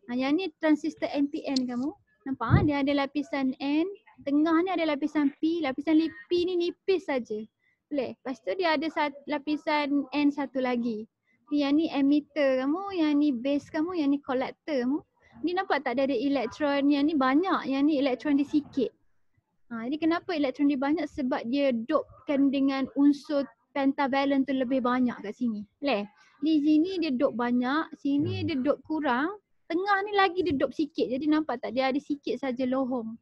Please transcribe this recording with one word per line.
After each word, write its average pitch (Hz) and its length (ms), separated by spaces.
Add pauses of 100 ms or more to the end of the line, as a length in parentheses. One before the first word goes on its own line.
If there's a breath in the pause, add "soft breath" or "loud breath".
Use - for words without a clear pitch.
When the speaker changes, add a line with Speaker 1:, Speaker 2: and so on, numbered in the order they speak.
Speaker 1:
Ha, 240 140
yang 269 180
ni 370 240
transistor 302 480
N 285 220
P - 160
N 262 180
kamu. 247 240 (380)
Nampak, 262 240
ha? - 160
Dia 294 160
ada 277 100 (140)
lapisan 277 560
N, 294 240 (400)
tengah 320 400
ni 381 80
ada 339 100
lapisan 294 540
P, 330 240
lapisan 294 320
li-, 320 180 (140)
P 349 160
ni 359 160
nipis 349 500
saja. 240 300 (500)
Boleh? 254 240
Lepas 254 320
tu - 120
dia 339 200
ada 294 120
sat-, 294 360
lapisan 294 880
N 285 160
satu 285 320
lagi. 240 480 (400)
Yang 285 280
ni 320 120
emitter 277 720
kamu, 294 220 (100)
yang 320 240
ni 294 160
base 277 360
kamu, 330 280
yang 285 160
ni 285 80
collector - 640
kamu. 277 160 (400 loud breath)
Ni 349 160
nampak 381 240
tak - 160
dia 269 80
ada 269 120
elektron, 277 760
yang 285 160
ni 330 80
banyak, 277 520
yang 269 200
ni 302 120
elektron 277 360
dia 285 80
sikit. 285 480 (760)
Ha, 226 160
jadi 262 120 (120)
kenapa 349 240
elektron 285 360
dia 285 120
banyak? 294 280
Sebab 269 400
dia 269 240
dopekan 277 760
dengan 269 480
unsur 285 480 (280)
pentavalent 277 720
tu 269 120
lebih 262 240
banyak 247 400
kat 202 160
sini. 214 280 (160)
Boleh? 208 280 (320 soft breath)
Di 320 200
sini 311 300 (100)
dia 311 120
dope 247 240
banyak, 247 640
sini 311 400
Speaker 2:
Hmm. 330 80
Speaker 1:
dia 320 120
dope 269 240
kurang, 294 440 (400)
tengah 381 360
ni 427 100
lagi 381 260
dia 320 160
dope 262 160
sikit. 294 360
Jadi 262 180
nampak 302 340
tak 214 160
dia 262 160
ada 285 80
sikit 285 380
saja 262 260
lohong. 254 580